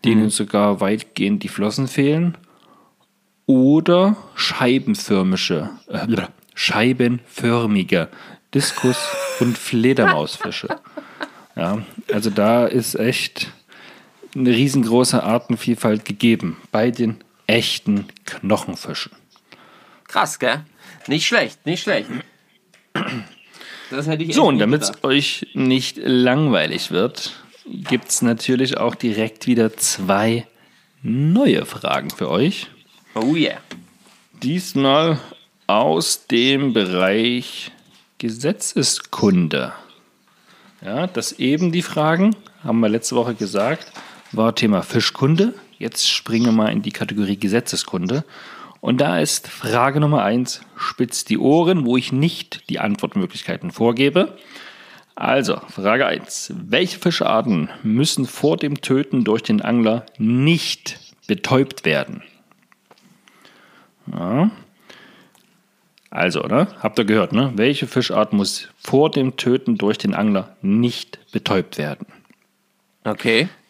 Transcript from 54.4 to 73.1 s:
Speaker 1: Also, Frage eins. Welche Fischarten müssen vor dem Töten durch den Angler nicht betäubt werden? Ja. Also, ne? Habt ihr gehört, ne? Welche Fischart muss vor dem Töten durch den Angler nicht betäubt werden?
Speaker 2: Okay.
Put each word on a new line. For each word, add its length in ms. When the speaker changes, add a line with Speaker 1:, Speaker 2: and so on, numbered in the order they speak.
Speaker 1:
Also, 480
Frage 380
eins. 500
Welche 440
Fischarten 680
müssen 420
vor 320
dem 240
Töten 440
durch 180
den 200
Angler 440
nicht 840
betäubt 580
werden? 380
Ja. 440
Also, 320
ne? 260
Habt 220
ihr 40
gehört, 280
ne? 240
Welche 320
Fischart 440
muss 360
vor 320
dem 260
Töten 400
durch 220
den 160
Angler 480
nicht 560
betäubt 460
werden? 280
Speaker 2:
Okay. 460